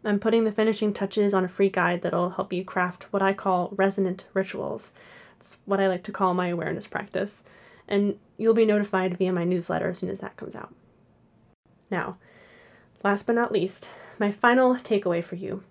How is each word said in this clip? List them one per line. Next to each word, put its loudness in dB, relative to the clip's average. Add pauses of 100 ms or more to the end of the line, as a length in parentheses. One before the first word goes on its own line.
I'm 0
putting 2
the 2
finishing 2
touches 0
on 2
a -4
free 2
guide 0
that'll 0
help -4
you -4
craft -4 (100)
what 0
I 4
call 0
resonant 0
rituals. -4 (460)
It's -18
what 0
I 2
like 0
to -10
call 0
my 0
awareness -4
practice. -6 (440)
And 0 (180)
you'll 2
be 6
notified 0
via 0
my 0
newsletter -2
as -8
soon -6
as -8
that -14
comes -14
out. -16 (1160)
Now, -4 (840)
last 0
but 2
not 2
least, -2 (260)
my 0
final 4
takeaway 0
for -10
you. -8